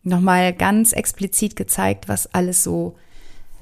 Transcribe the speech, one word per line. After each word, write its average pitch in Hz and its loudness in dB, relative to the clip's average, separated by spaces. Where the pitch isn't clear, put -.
nochmal 180 4
ganz 202 2
explizit - -2
gezeigt, 196 -2
was - -4
alles 180 0
so, 175 -2